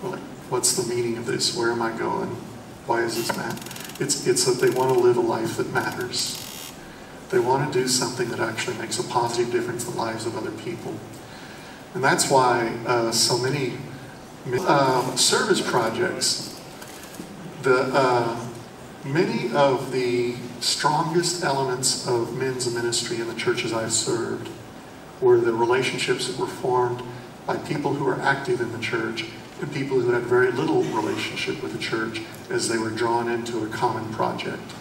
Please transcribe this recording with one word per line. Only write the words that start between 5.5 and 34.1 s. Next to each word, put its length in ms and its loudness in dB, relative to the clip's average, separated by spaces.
that 160 -2
matters. 1000 -4
They 100 4
want 320 2
to 40 2
do 120 2
something 400 0
that 100 -4
actually 380 -2
makes 240 -4
a 80 0
positive 420 2
difference 340 -2
in 100 -6
the 40 -4
lives 280 -2
of 100 -4
other 160 -6
people. 420 -8
And 100 -2
that's 260 4
why, 420 6
uh, 240 4
so 260 4
many, 360 0
uh, 560 4
service 440 4
projects, 1000 0
the, 300 4
uh, 540 4
many 520 2
of 380 4
the 420 2
strongest 800 2
elements 640 0
of 300 0
men's 380 -2
ministry 440 -2
in 100 -2
the 60 -6
churches 380 0
I've 220 -2
served 560 -2
were 160 10
the 160 4
relationships 720 2
that 120 -4
were 80 0
formed 560 0
by 100 -2
people 380 -2
who 100 -2
were 160 0
active 400 2
in 120 -2
the 60 -6
church 460 -2
and 100 -6
people 260 0
who 120 4
had 140 2
very 280 6
little 300 2
relationship 800 -2
with 100 -6
the 60 -6
church 420 -4
as 180 0
they 80 0
were 140 0
drawn 400 0
into 340 -2
a 40 -6
common 440 -2